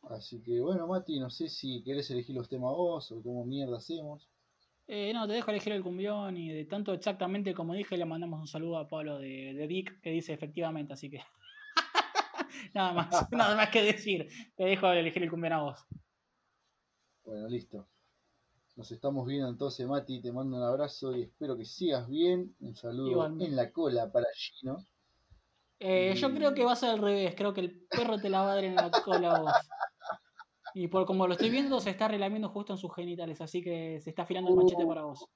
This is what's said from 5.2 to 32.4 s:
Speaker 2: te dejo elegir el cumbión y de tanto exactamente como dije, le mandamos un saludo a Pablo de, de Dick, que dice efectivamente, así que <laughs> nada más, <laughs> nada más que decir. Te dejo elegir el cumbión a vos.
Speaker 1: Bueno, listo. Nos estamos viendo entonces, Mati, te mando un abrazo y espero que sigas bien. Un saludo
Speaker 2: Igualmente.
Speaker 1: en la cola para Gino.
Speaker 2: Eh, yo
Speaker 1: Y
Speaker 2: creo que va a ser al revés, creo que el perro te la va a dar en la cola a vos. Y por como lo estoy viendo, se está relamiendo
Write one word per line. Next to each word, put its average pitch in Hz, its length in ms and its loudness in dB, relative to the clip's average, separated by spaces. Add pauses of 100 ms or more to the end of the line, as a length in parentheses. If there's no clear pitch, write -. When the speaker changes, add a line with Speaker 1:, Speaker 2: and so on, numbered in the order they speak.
Speaker 2:
te 208 60 -2
dejo 226 180 -2
elegir 208 220 -2
el 196 100 -2
cumbión 190 540 -4
y 165 120 -6
de 156 140 -6
tanto 196 300 -4
exactamente 190 600 -2
como 170 200 -4
dije, 196 240 -4
le 170 80 0
mandamos 165 340 -6
un 156 80 -10
saludo 165 300 -4
a 151 100 -6
Pablo 151 300 -6
de, 135 360 -10
de 147 140 -6
Dick, 185 340 -4
que 165 100 -6
dice 165 220 -4
efectivamente, 151 600 -6
así 139 160 -12
que 139 100 -14 (560)
<laughs> - 1000 -2
nada 190 200 2
más, 170 160 2
<laughs> - 220 4
nada 220 260 8
más 214 120 6
que 220 140 6
decir. 208 460 2 (260)
Te 190 80 -2
dejo 196 280 4
elegir 170 320 2
el 165 60 0
cumbión 165 240 -2
a 156 100 2
vos. 139 220 -8 (1400)
Speaker 1:
Bueno, 107 240 -10
listo. 107 360 -8 (920)
Nos 110 140 -14
estamos 131 360 -4
viendo 135 220 -2
entonces, 127 380 -4
Mati, 131 340 -4
te 120 100 -6
mando 131 240 -4
un 123 80 -2
abrazo 135 540 -2
y 120 60 -2
espero 131 340 -6
que 113 80 -10
sigas 135 420 -2
bien. 175 540 0
Un 120 140 -12
saludo 123 340 -4
Speaker 2:
Igualmente. 160 360 0
Speaker 1:
en 147 120 -2
la 120 160 0
cola 123 380 0
para 120 240 2
Gino. - 420 -8 (1000)
Speaker 2:
Eh, 185 360 4
yo 269 140 2
Speaker 1:
Y 262 60 0
Speaker 2:
creo 294 180 4
que 277 100 4
va 240 100 6
a - 40 4
ser 240 140 2
al 220 80 2
revés, 202 360 2
creo 202 180 0
que 190 80 -2
el - 280 -6
perro 226 300 0
te 202 100 -2
la 190 120 4
va 196 100 4
a 196 40 2
dar 196 80 2
en 185 120 0
la 180 140 6 (140)
cola 180 320 4
a 160 60 6
vos. 156 100 2 (1200)
Y 175 160 -2
por 185 180 4
como 190 180 4
lo 180 80 4
estoy 214 160 4
viendo, 269 300 2
se 190 100 -2
está 190 180 0
relamiendo 208 420 0